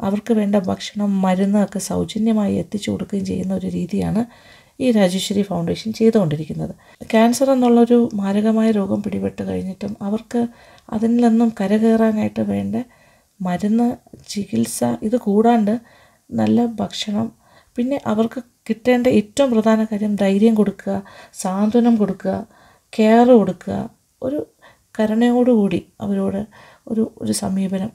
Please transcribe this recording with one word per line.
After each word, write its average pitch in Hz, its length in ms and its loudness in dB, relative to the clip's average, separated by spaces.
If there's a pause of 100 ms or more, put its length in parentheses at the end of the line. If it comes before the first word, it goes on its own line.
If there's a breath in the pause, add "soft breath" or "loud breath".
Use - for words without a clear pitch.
അവർക്ക് 208 320 -2
വേണ്ട 202 160 0 (140)
ഭക്ഷണം, 202 400 -4 (160)
മരുന്നൊക്കെ 196 540 0 (120)
സൗജന്യമായി 208 600 -2 (100)
എത്തിച്ചു 202 300 -8
കൊടുക്കുകയും 190 380 -6
ചെയ്യുന്ന 185 280 -4
ഒരു 185 80 -6 (100)
രീതിയാണ് 180 440 -2 (640 soft breath)
ഈ 262 120 0
രാജേശ്വരി 190 540 0
ഫൗണ്ടേഷൻ 170 480 -4
ചെയ്തുകൊണ്ടിരിക്കുന്നത്. 160 720 0 (400 soft breath)
ക്യാൻസർ 240 440 4
എന്നുള്ളൊരു 240 420 4 (240)
മാരകമായ 214 480 2 (100)
രോഗം 202 240 -2
പിടിപെട്ട് 196 460 -4
കഴിഞ്ഞിട്ടും 190 420 -6 (160)
അവർക്ക് 220 340 -4 (540 loud breath)
അതിൽ 226 160 0 (140)
നിന്നും 233 240 4 (100)
കരകയറാനായിട്ട് 214 840 2 (100)
വേണ്ട 202 220 -4 (640 soft breath)
മരുന്ന്, 208 480 0 (440)
ചികിത്സ, 220 480 -4 (280)
ഇത് 220 180 0
കൂടാണ്ട് 214 480 2 (640 soft breath)
നല്ല 220 260 2 (160)
ഭക്ഷണം, 208 460 -4 (480 soft breath)
പിന്നെ 254 220 -2 (140)
അവർക്ക് 220 280 -2 (280)
കിട്ടേണ്ട 247 400 0 (120)
ഏറ്റവും 269 340 0
പ്രധാന 220 260 2 (120)
കാര്യം 208 220 -2 (100)
ധൈര്യം 202 360 4
കൊടുക്കുക, 196 360 -2 (480 loud breath)
സാന്ത്വനം 214 580 2
കൊടുക്കുക, 190 340 -2 (640 soft breath)
കെയർ 226 300 6 (120)
കൊടുക്കുക, 190 380 -4 (440)
ഒരു 277 180 -4 (580 soft breath)
കരുണയോടുകൂടി 226 800 2 (240)
അവരോട് 196 380 -4 (500 loud breath)
ഒരു, 220 120 -2 (200)
ഒരു 214 180 -2
സമീപനം, 190 540 -4